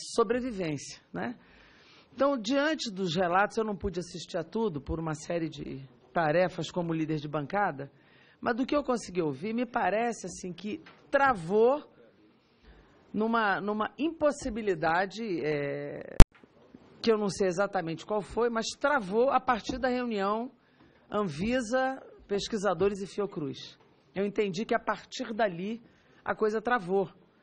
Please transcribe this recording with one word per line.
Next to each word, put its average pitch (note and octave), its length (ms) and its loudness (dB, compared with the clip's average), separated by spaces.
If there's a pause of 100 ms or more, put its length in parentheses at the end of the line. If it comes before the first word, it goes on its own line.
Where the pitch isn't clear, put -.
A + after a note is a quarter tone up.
(140)
sobrevivência, G#3+ 880 -2 (100)
né? G#3+ 240 -6 (800)
Então, C#4 240 2
diante C#4 520 0
dos F#3 240 -4
relatos, F#3+ 440 2
eu A3+ 60 2
não G#3 120 -4
pude F3+ 240 -6
assistir F3 380 -8
a D#3+ 60 -4
tudo G3+ 360 -4
por E3 180 -6
uma D#3+ 160 -4
série E3 360 -4
de C#3 360 -12 (240)
tarefas E3+ 600 2
como E3+ 240 -2
líder D#3 240 0
de D3 100 -8
bancada, D3 600 -2 (500)
mas A#3+ 160 0
do C4 100 -2
que D4 100 2
eu C#4+ 80 2
consegui F#3+ 380 0
ouvir, D#3 320 -2
me B3 120 0
parece, A3+ 600 0
assim, F3+ 260 -10
que G3+ 300 -8 (280)
travou A#3+ 720 4 (1300)
numa, G#3+ 480 2
numa G#3 380 -2
impossibilidade, G#3 1200 0 (220)
é, C#3+ 720 -4 (840)
que A3+ 100 2
eu A3 80 4
não G#3 100 0
sei F#3+ 200 0
exatamente F3+ 560 -2
qual G#3+ 160 -2
foi, A#3+ 300 -2
mas A3+ 160 -4 (120)
travou B3 520 0
a B3 100 4
partir B3 380 -2
da B3+ 100 0
reunião A#3 640 -2 (600)
Anvisa, A3+ 920 0 (240)
pesquisadores G3 760 0
e G3+ 60 -8
Fiocruz. D#3+ 720 -8 (360)
Eu G3 120 -2
entendi G3+ 380 -2
que A#3+ 100 0
a A3 40 4
partir A3+ 540 -6
dali G#3 500 -2 (420)
a G3+ 100 -4
coisa G#3+ 260 0
travou. G3 480 0 (340)